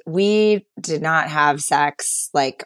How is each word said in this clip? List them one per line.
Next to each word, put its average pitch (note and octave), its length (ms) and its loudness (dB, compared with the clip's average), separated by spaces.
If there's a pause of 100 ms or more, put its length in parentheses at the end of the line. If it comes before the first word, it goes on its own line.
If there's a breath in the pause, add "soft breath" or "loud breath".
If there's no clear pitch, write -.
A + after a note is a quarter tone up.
we G#3 600 2 (140)
did D#3 220 -6
not D#3+ 260 0
have D3 320 2
sex, - 720 -2
like, C3+ 340 -2